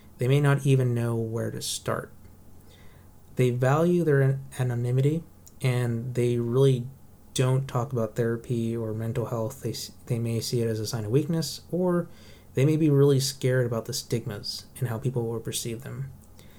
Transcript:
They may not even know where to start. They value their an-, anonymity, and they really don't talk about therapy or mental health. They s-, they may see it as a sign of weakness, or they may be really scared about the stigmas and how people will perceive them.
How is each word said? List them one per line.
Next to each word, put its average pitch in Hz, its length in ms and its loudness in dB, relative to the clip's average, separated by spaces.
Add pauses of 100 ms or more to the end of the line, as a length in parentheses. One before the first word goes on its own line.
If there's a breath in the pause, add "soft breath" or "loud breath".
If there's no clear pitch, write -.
(180 loud breath)
They 123 100 0
may 139 140 4
not 139 240 2
even 131 280 4
know 117 220 -2
where 113 360 -4
to 123 100 -8
start. - 500 -6 (1200 loud breath)
They 127 160 2
value 151 520 2
their 143 180 4
an-, 135 240 2 (140)
anonymity, 127 640 0 (380)
and 123 540 0
they 120 240 2
really 120 480 4 (460)
don't 131 340 2
talk 127 260 -4
about 113 220 -2
therapy 117 600 -2
or 110 180 -4
mental 113 340 -4
health. 113 340 -4
They 113 100 -4
s-, - 200 -10 (160)
they 120 120 -2
may 117 220 -2
see 120 200 -2
it 113 60 0
as 110 120 -2
a 104 80 -4
sign 110 180 -4
of 104 60 -4
weakness, 160 500 0 (100)
or 175 380 0 (460 loud breath)
they 131 100 4
may 156 100 4
be 156 140 4
really 139 300 6
scared 127 480 0
about 113 180 -4
the 120 80 -8
stigmas - 720 -6 (140)
and 120 100 -2
how 113 80 -4
people 120 300 -2
will 117 120 -4
perceive 117 440 -6
them. 127 280 -10 (480 loud breath)